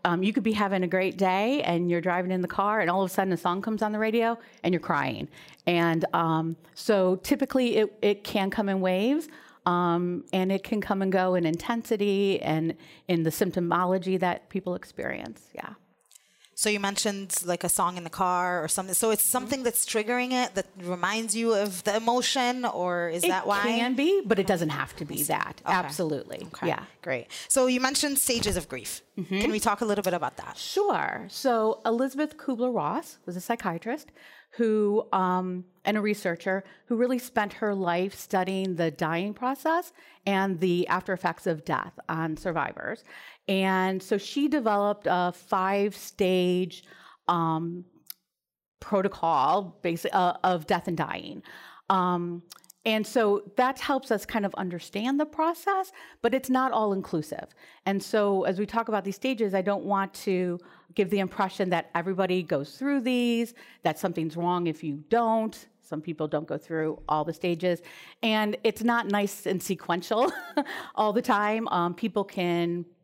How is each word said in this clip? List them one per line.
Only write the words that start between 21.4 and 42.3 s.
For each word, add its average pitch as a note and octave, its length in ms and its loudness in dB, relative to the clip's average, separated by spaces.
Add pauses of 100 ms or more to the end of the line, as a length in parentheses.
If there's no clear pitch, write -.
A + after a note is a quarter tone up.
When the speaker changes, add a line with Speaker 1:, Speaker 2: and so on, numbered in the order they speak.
Speaker 2:
of G3 300 0
the G#3 140 0
emotion, B3 680 2
or F3 440 -2
is E3+ 160 -2
Speaker 1:
It F4+ 40 4
Speaker 2:
that F#3 160 2
why? G3+ 180 2
Speaker 1:
can A#3 320 2
be, E4+ 300 4
but G3 140 2
it F#3 80 2
doesn't E3+ 220 2
have C#3 280 -4
to D#3+ 80 -8
be D3 200 -4
that. - 420 -2
Speaker 2:
Okay. - 80 2
Speaker 1:
Absolutely. D#3 800 -2
Speaker 2:
Okay. - 140 -4
Speaker 1:
Yeah. D#3+ 160 -2 (180)
Speaker 2:
Great. C3 240 -4 (220)
So B3+ 180 4
you B3+ 140 2
mentioned C#4 400 0
stages G#3+ 360 0
of D#3+ 120 -4
grief. - 340 -10 (160)
Speaker 1:
Mm-hmm. F#3+ 220 -2
Speaker 2:
Can B3 100 2
we G#3+ 80 0
talk G#3 220 0
a A#3+ 40 0
little G3+ 200 0
bit F3+ 100 0
about D#3 220 -4
that? - 200 -12
Speaker 1:
Sure. A#3+ 720 0
So A3 560 0
Elizabeth C4+ 520 0
Kubler-Ross A#3 800 -2 (100)
was F3+ 80 -8
a F3+ 60 -6
psychiatrist A3+ 720 -4 (440)
who, G#3+ 560 2
um, F#3 520 0 (200)
and G#3 120 0
a G#3+ 40 2
researcher G3 640 0 (240)
who A#3 100 -2
really B3 220 2
spent G#3 360 -4
her G#3 200 0
life F#3 400 0
studying F#3+ 640 -2
the E3 140 2
dying E3+ 440 -2
process D#4 580 -2 (340)
and F#3+ 340 0
the F3+ 280 2
after F#3 240 -2
effects F3+ 340 -4
of D#3+ 180 -2
death - 340 -4 (100)
on D#3+ 280 -2